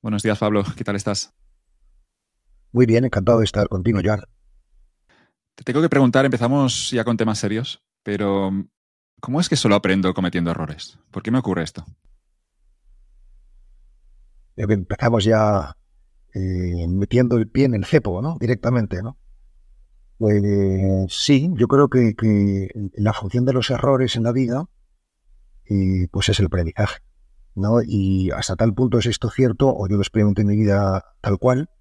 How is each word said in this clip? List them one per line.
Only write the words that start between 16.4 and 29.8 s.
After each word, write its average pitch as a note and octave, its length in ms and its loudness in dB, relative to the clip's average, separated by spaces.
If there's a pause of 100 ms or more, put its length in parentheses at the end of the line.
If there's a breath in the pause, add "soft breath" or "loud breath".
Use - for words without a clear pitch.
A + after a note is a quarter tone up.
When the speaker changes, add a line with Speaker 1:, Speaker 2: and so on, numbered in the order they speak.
Speaker 2:
metiendo A#2 500 2
el A2 100 0
pie C3+ 180 0
en B2 100 0
el G2+ 100 -4
cepo, G#2 380 0
¿no? D#3+ 160 -6
Directamente, A2+ 640 -2
¿no? B2+ 160 -12 (960)
Pues, G2 960 0
sí, C#3+ 400 2
yo B2 140 2
creo C#3+ 220 4
que, A#2 260 2
que G2+ 540 0 (260)
la G#2 180 0
función A#2+ 320 -4
de C3+ 80 0
los B2+ 160 0
errores B2+ 460 0
en A2+ 80 -2
la A#2 80 0
vida, C3 360 -2 (1000)
eh, F#2+ 460 0
pues - 180 -2
es G2+ 100 0
el F#2+ 80 2
aprendizaje, F2+ 540 -4 (520)
¿no? G#2+ 320 0
Y F#2+ 460 0
hasta - 240 -6
tal A2 180 2
punto A#2+ 240 0
es A2+ 100 0
esto A2+ 220 -4
cierto, C3 460 2
o G2+ 140 -4